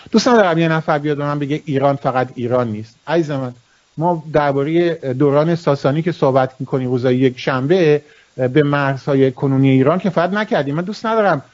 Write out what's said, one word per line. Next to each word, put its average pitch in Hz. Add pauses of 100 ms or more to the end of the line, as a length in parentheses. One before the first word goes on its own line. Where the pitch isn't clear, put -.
(120)
دوست 220
ندارم 196
یه 165
نفر 160
بیاد 147
به 143
من 147
بگه 139
ایران 139
فقط 127
ایران 120
نیست. 110 (120)
عزیز 156
من، 127 (440)
ما 165 (100)
درباره 147
دوران 147
ساسانی 147
که 165
صحبت 131
می‌کنیم 131
روزای 127
یک 127
شنبه، 147 (340)
به 131
مرزهای 139
کنونی 135
ایران 135
کفایت 175
نکردیم. 185
من 175
دوست 208
ندارم 202 (120)